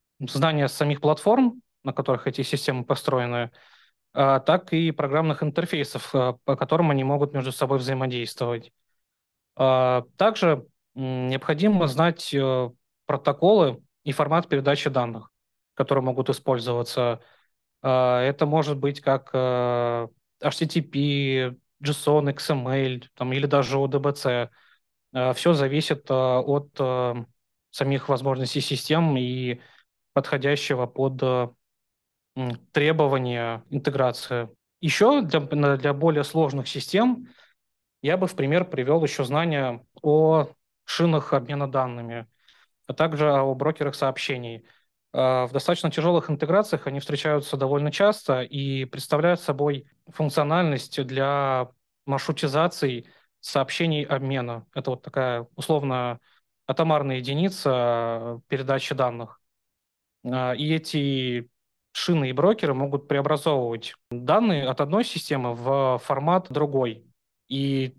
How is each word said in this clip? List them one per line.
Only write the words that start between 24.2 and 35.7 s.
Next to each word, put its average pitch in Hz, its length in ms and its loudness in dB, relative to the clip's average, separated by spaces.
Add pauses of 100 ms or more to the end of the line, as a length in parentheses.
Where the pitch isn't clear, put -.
А, 127 200 0
все 175 200 2
зависит, 143 560 0
а, 131 300 2
от, 143 300 -2 (100)
э, 127 340 -2 (580)
самих 135 380 -2
возможностей 131 520 0
систем 151 560 2
и 127 420 -4 (540)
подходящего 139 720 0
под, 131 360 -2
э, 127 260 0 (880)
м, 127 160 -4 (200)
требования 131 1000 0
интеграции. 131 800 -2 (320)
Еще 226 420 4
для, 156 180 0 (380)